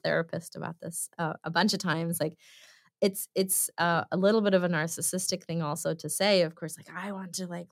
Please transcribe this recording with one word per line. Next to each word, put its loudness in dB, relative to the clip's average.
therapist -2
about -8
this, -8
uh, -2
a -6
bunch 4
of -2
times. -2
Like, -4
it's, 0
it's, 0
uh, 2
a 0
little 6
bit 4
of 4
a 2
narcissistic -2
thing -2
also -2
to -6
say, 4
of 0
course, -10
like, -18
"I -8
want -10
to, -6
like, -8